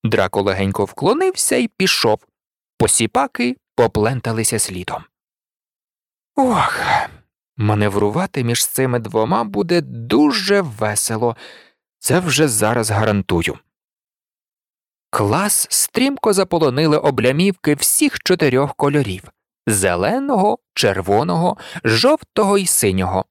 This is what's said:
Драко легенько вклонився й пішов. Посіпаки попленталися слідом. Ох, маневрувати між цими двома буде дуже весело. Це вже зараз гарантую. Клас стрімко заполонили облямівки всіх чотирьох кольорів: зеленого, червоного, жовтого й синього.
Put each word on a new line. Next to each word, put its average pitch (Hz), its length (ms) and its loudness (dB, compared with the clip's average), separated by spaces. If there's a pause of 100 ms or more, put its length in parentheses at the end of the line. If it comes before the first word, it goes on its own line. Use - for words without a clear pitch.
Драко 101 380 0
легенько 98 440 0
вклонився 285 680 -2
й 247 120 0
пішов. 123 520 0 (580)
Посіпаки 247 800 0 (180)
попленталися 113 840 0
слідом. - 440 -8 (1400)
Ох, 220 380 0 (800)
маневрувати 104 840 0
між 117 240 -2
цими 127 320 -2
двома 113 440 -2
буде 190 380 -2
дуже 190 800 0
весело. 113 760 -2 (640)
Це - 200 0
вже 156 280 0
зараз 110 420 0
гарантую. 101 680 0 (1500)
Клас 143 600 0
стрімко 254 640 0
заполонили 156 640 2
облямівки 147 800 2
всіх - 440 0
чотирьох 139 560 0
кольорів: 139 480 0 (440)
зеленого, 185 920 0 (140)
червоного, 107 840 0 (260)
жовтого 202 760 2
й 190 80 0
синього. 92 640 0